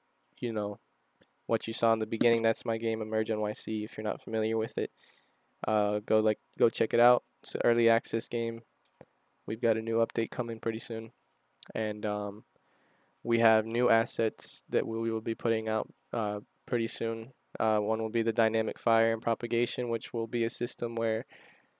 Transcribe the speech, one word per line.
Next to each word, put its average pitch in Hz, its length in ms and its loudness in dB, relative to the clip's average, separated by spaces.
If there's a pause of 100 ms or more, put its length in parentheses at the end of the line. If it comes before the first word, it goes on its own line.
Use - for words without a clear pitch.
(380)
you 120 140 -6
know, 104 260 -4 (680)
what 113 200 -2
you 113 80 -6
saw 113 180 4
in 113 60 2
the 110 80 -2
beginning, 117 340 2
that's 113 240 0
my 113 140 -2
game, 113 240 -2
Emerge 110 280 -2
N 107 100 0
Y 107 120 -2
C. 107 320 -6
If - 120 -12
you're 110 80 -8
not - 180 -4
familiar 110 340 -2
with 113 220 -4
it, - 120 -4 (800)
uh, 104 380 2
go, 110 140 4
like, 107 180 2 (200)
go 117 120 6
check - 240 0
it 117 60 4
out. 120 240 6 (180)
It's - 120 -12
an - 80 -2
early 117 280 6
access 113 360 0
game. 117 360 -4 (840)
We've 113 140 -6
got 113 160 4
a 110 60 -4
new 113 140 -2
update 117 340 0
coming 117 300 -6
pretty 113 180 -4
soon, 113 340 -10 (600)
and, 107 320 -4
um, 104 380 -4 (760)
we 117 180 2
have 110 260 6
new 117 240 2
assets - 800 0
that 117 160 0
we 113 240 -4
will 113 100 -2
be 113 140 -4
putting 110 340 -2
out, 110 220 -2 (220)
uh, 104 280 -2 (240)
pretty 117 220 -2
soon. 113 460 -6 (260)
Uh, 110 220 2
one 110 200 0
will 110 100 -2
be 113 120 0
the 113 100 0
dynamic 110 460 0
fire 113 340 4
and 110 80 -4
propagation, 117 720 -2
which 113 240 -6
will 113 120 -2
be 117 180 -2
a 113 60 -2
system 117 440 -6
where, 113 320 -2 (540)